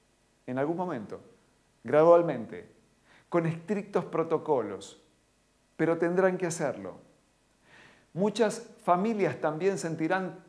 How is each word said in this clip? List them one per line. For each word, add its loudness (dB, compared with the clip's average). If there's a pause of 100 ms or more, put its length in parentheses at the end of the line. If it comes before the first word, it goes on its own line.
(460)
en -6
algún -2
momento, -6 (600)
gradualmente, 4 (600)
con 2
estrictos -4
protocolos, -2 (760)
pero 0
tendrán 2
que -4
hacerlo. -6 (1160)
Muchas 0 (160)
familias 0
también -2
sentirán -4